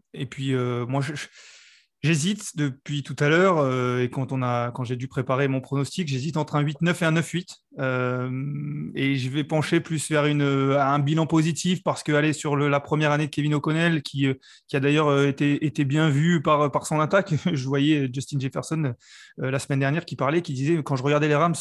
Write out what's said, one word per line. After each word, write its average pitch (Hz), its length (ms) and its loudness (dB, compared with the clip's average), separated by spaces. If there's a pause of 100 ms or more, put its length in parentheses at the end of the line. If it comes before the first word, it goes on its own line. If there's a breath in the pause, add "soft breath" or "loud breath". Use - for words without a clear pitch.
(140)
et 151 120 -8
puis, 135 300 -4
euh, 123 320 -2
moi, 135 140 -2
je, 143 120 -4
je, - 140 -10 (720 loud breath)
j'hésite 170 540 -2
depuis 147 480 -4
tout 135 160 -12
à 147 100 4
l'heure, 175 300 4
euh, 127 420 0
et 123 80 0
quand 131 220 -6
on 131 100 -2
a, 120 300 -2
quand 127 120 -8
j'ai 120 120 -6
dû 127 120 -8
préparer 135 400 0
mon 131 140 -2
pronostic, 139 460 -4
j'hésite 135 300 -4
entre 202 180 -2
un 147 60 2
huit 147 200 -4
neuf 170 220 0
et - 20 2
un 160 60 4
neuf 165 180 0
huit. - 280 -8 (220)
Euh, 131 1160 -4
et 139 220 0
je 127 120 -2
vais 143 140 -2
pencher 160 360 0
plus 160 300 -4
vers 151 160 2
une, 147 160 2
euh, 139 400 2
un 139 160 2
bilan 151 300 2
positif 165 560 0
parce 143 180 -2
que, 151 100 -2
allez, 147 220 2
sur 147 220 -2
le, 143 140 2
la 143 100 2
première 151 320 0
année 147 160 0
de - 20 -12
Kevin 147 240 -2
O'Connell, 156 480 0
qui, 139 240 -2
euh, 135 80 2 (340 loud breath)
qui - 80 -4
a 143 40 0
d'ailleurs, 147 300 4
euh, 143 180 4
été, 143 360 0
été 147 220 0
bien 156 240 2
vu 156 320 2
par, 147 300 2
par 139 160 -2
son 156 120 0
attaque. 185 360 2
<laughs> 175 180 0
Je 135 140 -4
voyais 139 440 2
Justin 135 280 -6
Jefferson, 135 560 -4 (480 loud breath)
euh, 131 80 -2
la 139 80 -2
semaine 139 200 -2
dernière 139 260 0
qui - 100 -10
parlait, 143 260 0
qui 160 120 -8
disait, 143 280 0
quand 139 140 -2
je 127 80 -2
regardais 147 240 2
les 151 80 4
Rams, 165 260 2